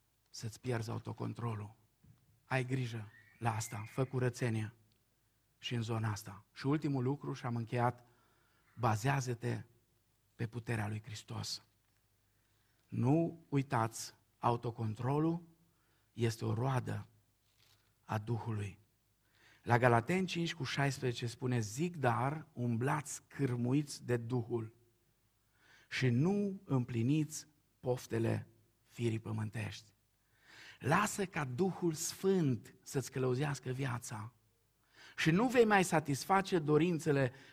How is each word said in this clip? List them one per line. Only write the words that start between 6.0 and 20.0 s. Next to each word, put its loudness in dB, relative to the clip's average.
asta. -8
Și -8
ultimul 0
lucru, -2
și -8
am -2
încheiat, 0
bazează-te 0
pe -4
puterea -4
lui -6
Hristos. -10
Nu 0
uitați, -2
autocontrolul 0
este 0
o 0
roadă -2
a -2
Duhului. -4
La 4
Galateni 6